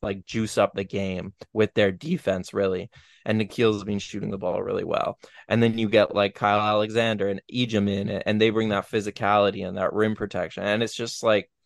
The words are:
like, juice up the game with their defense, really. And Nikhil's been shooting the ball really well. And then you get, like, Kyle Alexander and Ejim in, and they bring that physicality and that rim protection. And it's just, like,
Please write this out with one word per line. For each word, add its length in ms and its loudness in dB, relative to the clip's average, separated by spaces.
like, 240 -6
juice 320 -4
up 180 2
the 100 -4
game 500 -6
with 220 2
their 160 4
defense, 640 -4
really. 360 -2
And 140 0
Nikhil's 440 0
been 160 -4
shooting 320 -8
the 80 -6
ball 240 -4
really 220 -4
well. 340 -4
And 120 2
then 160 4
you 120 0
get, 260 4
like, 220 0
Kyle 240 2
Alexander 680 0
and 160 -4
Ejim 380 0
in, 180 -2
and 320 0
they 100 6
bring 180 0
that 200 0
physicality 800 2
and 120 -8
that 140 0
rim 220 2
protection. 480 -6
And 180 0
it's 140 -4
just, 300 -8
like, 260 2